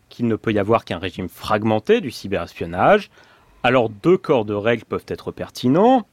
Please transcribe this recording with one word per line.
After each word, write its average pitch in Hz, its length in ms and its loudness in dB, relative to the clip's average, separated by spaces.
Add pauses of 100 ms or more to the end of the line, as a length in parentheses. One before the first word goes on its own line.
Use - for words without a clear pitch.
qu'il 120 180 -4
ne 110 80 0
peut 113 160 -4
y 104 80 0
avoir 104 240 2
qu'un 92 160 -8
régime 90 300 -8
fragmenté 110 720 0
du 135 100 -8
cyberespionnage, 98 1000 -2 (540)
alors 123 260 2
deux 151 280 2
corps 139 260 0
de 104 100 -6
règles 107 300 0
peuvent - 240 -8
être 90 240 -10
pertinents. 185 800 0